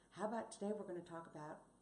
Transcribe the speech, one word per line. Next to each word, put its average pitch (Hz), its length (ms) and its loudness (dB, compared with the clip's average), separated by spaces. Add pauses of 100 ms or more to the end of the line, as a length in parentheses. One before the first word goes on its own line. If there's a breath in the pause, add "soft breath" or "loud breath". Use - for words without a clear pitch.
(180 loud breath)
How 185 80 4
about 220 260 2
today 202 260 2
we're 196 80 -2
gonna 175 140 0
talk 170 340 -4
about 151 260 -4 (220)